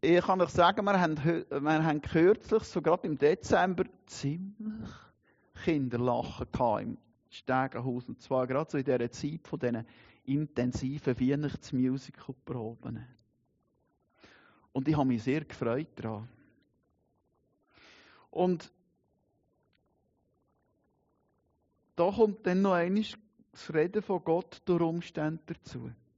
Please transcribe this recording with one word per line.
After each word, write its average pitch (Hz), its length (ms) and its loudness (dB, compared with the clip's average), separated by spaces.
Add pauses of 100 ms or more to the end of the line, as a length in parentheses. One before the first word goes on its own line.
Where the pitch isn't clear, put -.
ich 175 240 4
kann 190 160 2
euch 175 80 2
sagen, 196 340 4
wir 196 160 2
haben 156 240 0
hö-, 165 260 0
wir 151 360 0
haben 151 160 0
kürzlich, 208 640 2
so - 180 -6
gerade 160 260 2
im 151 100 -2
Dezember, 180 680 2 (200)
ziemlich 208 840 -8 (760)
Kinderlachen 123 880 -2
gehabt 110 300 0
im 113 160 -10 (320)
Stegenhaus. 127 800 -4
Und 123 120 -14
zwar 131 240 0
gerade 135 240 -2
so 151 80 -2
in 135 60 0
dieser 123 280 0
Zeit - 360 -8
von - 120 -8
diesen 117 280 -4 (380)
intensiven 135 920 -2
Weihnachtsmusical-Proben. 127 1900 -4 (1700)
Und 135 160 -2
ich 151 80 4
habe 139 100 2
mich 117 160 0
sehr 151 220 -2
gefreut 127 500 -4
daran. 110 320 -8 (2000)
Und 180 400 0 (3250)
da 175 160 4
kommt 214 360 2
dann 185 160 4
noch 196 100 4
einmal 180 300 2 (480)
das - 200 -16
Reden 175 300 2
von 180 220 -2
Gott 170 420 -2
durch 175 160 2
Umstände 165 640 -2
dazu. - 460 -12 (260)